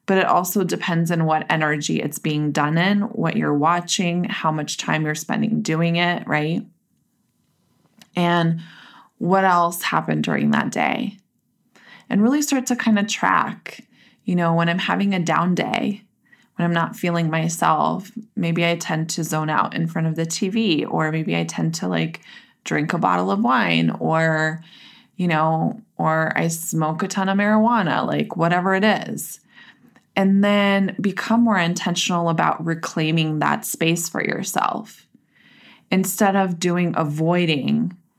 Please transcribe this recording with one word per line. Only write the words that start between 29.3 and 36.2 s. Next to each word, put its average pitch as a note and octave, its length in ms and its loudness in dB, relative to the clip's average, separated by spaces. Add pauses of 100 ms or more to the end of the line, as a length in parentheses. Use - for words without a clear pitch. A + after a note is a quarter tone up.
And G3 280 4
then G3+ 560 2
become G3+ 420 0
more A3 180 4
intentional F3 680 0
about D#3+ 360 0
reclaiming D#3+ 720 0
that D3 280 0
space E3 440 -2
for - 140 -4
yourself. - 800 -4 (880)
Instead F#3+ 440 2